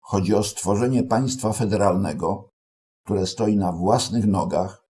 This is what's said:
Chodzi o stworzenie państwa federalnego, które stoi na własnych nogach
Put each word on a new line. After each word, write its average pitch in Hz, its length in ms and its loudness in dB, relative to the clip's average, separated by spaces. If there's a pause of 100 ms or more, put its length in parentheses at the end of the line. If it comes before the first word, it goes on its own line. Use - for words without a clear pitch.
Chodzi 98 300 0
o 104 80 4
stworzenie 113 600 0
państwa 113 500 -2
federalnego, 95 1000 0 (520)
które 95 220 -2
stoi 107 300 0
na 90 160 0
własnych 104 540 0
nogach 92 600 -2 (120)